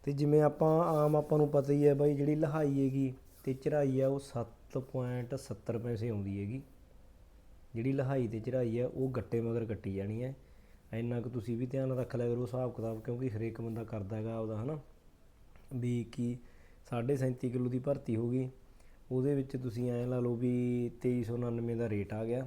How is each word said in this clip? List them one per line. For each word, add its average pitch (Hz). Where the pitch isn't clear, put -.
ਤੇ 143
ਜਿਵੇਂ 147
ਆਪਾਂ 156
ਆਮ, 151
ਆਪਾਂ 147
ਨੂੰ 147
ਪਤਾ 143
ਹੀ 147
ਹੈ 143
ਬਾਈ, 147
ਜਿਹੜੀ 143
ਲਹਾਈ 147
ਹੈਗੀ 135
ਤੇ 131
ਝਰਾਈ 139
ਆ, 131
ਉਹ 139
ਸੱਤ -
ਪੁਆਇੰਟ 123
ਸੱਤਰ 113
ਪੈਸੇ 117
ਆਉਂਦੀ 101
ਹੈਗੀ। 107
ਜਿਹੜੀ 120
ਲਹਾਈ 135
ਤੇ 110
ਝਰਾਈ 120
ਆ, 123
ਉਹ 131
ਗੱਟੇ 117
ਮਗਰ 117
ਕੱਟੀ 98
ਜਾਣੀ 104
ਹੈ। 131
ਇੰਨਾ 117
ਕੁ 113
ਤੁਸੀਂ 117
ਵੀ 127
ਧਿਆਨ 131
ਰੱਖ 127
ਲਿਆ 120
ਕਰੋ 120
ਹਿਸਾਬ 123
ਕਿਤਾਬ, 113
ਕਿਉਂਕਿ 123
ਹਰੇਕ 110
ਬੰਦਾ 113
ਕਰਦਾ 104
ਹੈਗਾ 110
ਆਪਦਾ, 110
ਹਨਾ। 147
ਵੀ 120
ਕੀ 120
ਸਾਢੇ 123
ਸੈਂਤੀ 127
ਕਿਲੋ 123
ਦੀ 127
ਭਰਤੀ 131
ਹੋ 117
ਗਈ, 127
ਉਹਦੇ 131
ਵਿੱਚ 135
ਤੁਸੀਂ 123
ਐਂ 120
ਲਾ 127
ਲਓ 123
ਵੀ 123
ਤੇਈ 123
ਸੌ 113
ਉਣਾਨਵੇਂ 117
ਦਾ 117
ਰੇਟ 101
ਆ 110
ਗਿਆ 120